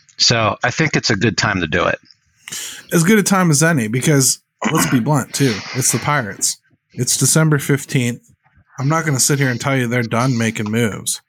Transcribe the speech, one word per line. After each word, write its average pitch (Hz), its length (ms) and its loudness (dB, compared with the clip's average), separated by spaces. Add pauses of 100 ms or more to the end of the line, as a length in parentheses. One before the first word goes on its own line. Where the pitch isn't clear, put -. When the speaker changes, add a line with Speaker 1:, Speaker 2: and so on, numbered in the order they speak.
(180)
Speaker 1:
So 113 460 0
I 123 60 2
think 156 260 -2
it's - 140 0
a 113 60 2
good 101 220 0
time 98 240 0
to 82 60 -2
do 82 180 0
it. - 140 -2 (920)
Speaker 2:
As 170 120 4
good 214 140 6
a 196 60 2
time 185 260 2
as 143 140 2
any, 147 240 2
because 131 520 2 (320)
let's 156 200 0
be 131 80 4
blunt 123 340 -2
too. 123 240 0 (160)
It's 127 180 -2
the 127 60 0
Pirates. 117 640 -4 (340)
It's - 240 -2
December 151 400 2
fifteenth. 131 640 -2 (560)
I'm 135 120 -2
not 160 160 0
gonna 139 140 0
sit 139 200 0
here 135 100 2
and 117 100 -4
tell 135 160 -2
you 127 120 0
they're 120 160 -2
done 117 340 0
making 113 320 -2
moves. 110 600 -2